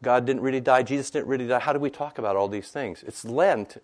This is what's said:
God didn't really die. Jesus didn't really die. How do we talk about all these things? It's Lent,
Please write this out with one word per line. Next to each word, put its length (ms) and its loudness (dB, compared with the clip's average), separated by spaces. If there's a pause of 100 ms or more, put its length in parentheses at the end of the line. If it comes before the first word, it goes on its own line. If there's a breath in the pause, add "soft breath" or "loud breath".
God 240 4
didn't 180 0
really 180 0
die. 240 4
Jesus 260 -4
didn't 160 -4
really 220 -2
die. 100 2
How 140 -2
do 80 -2
we 100 -2
talk 280 -8
about 180 0
all 100 2
these 240 -6
things? 320 -8
It's 220 -14
Lent, 600 0